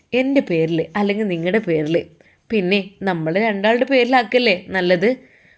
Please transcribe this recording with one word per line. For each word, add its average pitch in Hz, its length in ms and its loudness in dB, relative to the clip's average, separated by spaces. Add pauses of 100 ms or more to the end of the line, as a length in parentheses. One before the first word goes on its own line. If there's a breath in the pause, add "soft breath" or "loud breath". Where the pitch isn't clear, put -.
(120 loud breath)
എൻ്റെ 262 280 2
പേരിൽ 165 400 0 (160)
അല്ലെങ്കിൽ 202 360 -2
നിങ്ങളുടെ 175 340 -2
പേരിൽ, 160 300 0 (540 soft breath)
പിന്നെ 196 300 0 (220)
നമ്മൾ 165 360 -2
രണ്ടാളുടെ 220 520 0
പേരിലാക്കല്ലേ 247 640 2 (140)
നല്ലത്." 180 400 2 (480 soft breath)